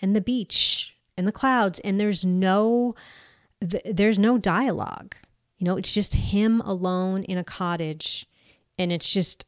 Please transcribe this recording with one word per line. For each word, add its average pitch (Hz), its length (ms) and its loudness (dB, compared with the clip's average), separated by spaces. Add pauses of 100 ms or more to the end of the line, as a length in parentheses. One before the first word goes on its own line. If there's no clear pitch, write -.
and 196 120 2
the 208 60 4
beach - 760 -2 (200)
and 180 100 -2
the 170 60 0
clouds. 240 480 0
And 196 180 -2
there's 208 240 0
no, 208 720 2 (720)
th-, 175 180 -4
there's 202 340 2
no 233 180 4
dialogue. 190 760 -2 (420)
You 185 80 -4
know, 185 140 0
it's - 160 -4
just - 200 -2
him 220 480 2
alone 185 640 -2
in 185 140 -4
a 170 60 -4
cottage. 165 800 -6 (520)
And 175 140 0
it's 165 200 -2
just, - 360 -2